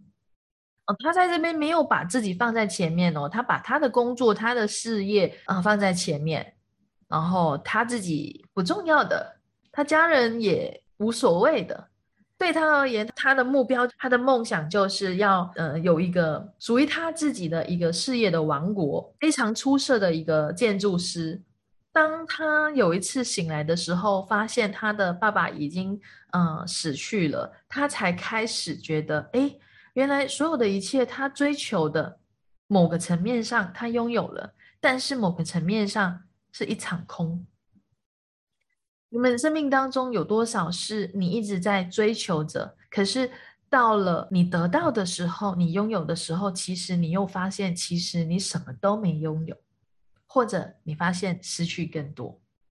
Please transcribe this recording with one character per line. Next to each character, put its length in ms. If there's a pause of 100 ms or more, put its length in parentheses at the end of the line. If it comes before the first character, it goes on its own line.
(880)
哦， 120
他 140
在 160
这 100
边 160
没 140
有 120
把 220
自 180
己 120
放 200
在 140
前 240
面 240
哦， 140
他 120
把 180
他 200
的 100
工 240
作、 200
他 200
的 140
事 380
业， 280 (120)
呃， 160
放 180
在 140
前 260
面， 360 (520)
然 140
后 380
他 260
自 160
己 520
不 80
重 240
要 200
的， 340 (320)
他 140
家 240
人 320
也 420 (140)
无 160
所 260
谓 240
的。 240 (500)
对 140
他 280
而 100
言， 260
他 200
的 100
目 180
标、 220 (140)
他 100
的 80
梦 260
想 240
就 220
是 280
要， 380
呃， 240
有 220
一 100
个 460
属 220
于 80
他 240
自 200
己 160
的 200
一 100
个 160
事 240
业 140
的 100
王 320
国， 460
非 120
常 220
出 240
色 220
的 120
一 120
个 280
建 260
筑 200
师。 420 (540)
当 320
他 460
有 240
一 40
次 240
醒 240
来 160
的 140
时 160
候， 320
发 220
现 240
他 200
的 220
爸 160
爸 220
已 180
经， 320 (300)
呃， 340
死 280
去 340
了， 260 (160)
他 180
才 240
开 360
始 280
觉 280
得， 300
诶， 260 (340)
原 160
来 180
所 200
有 100
的 100
一 120
切 260
他 240
追 240
求 340
的 300 (480)
某 220
个 100
层 240
面 220
上 280
他 160
拥 220
有 200
了， 260 (240)
但 200
是 160
某 160
个 120
层 180
面 260
上 360 (280)
是 140
一 100
场 300
空。 400 (1600)
你 80
们 200
生 140
命 180
当 220
中 220
有 100
多 220
少 260
是 420
你 180
一 120
直 160
在 240
追 300
求 280
着， 360 (120)
可 140
是 260 (400)
到 280
了 340
你 140
得 240
到 200
的 160
时 220
候， 280
你 180
拥 160
有 160
的 100
时 180
候， 160
其 240
实 220
你 160
又 160
发 220
现 260
其 240
实 240
你 160
什 260
么 140
都 160
没 220
拥 280
有， 120 (680)
或 200
者 380
你 120
发 160
现 320
失 220
去 200
更 280
多。 280 (340)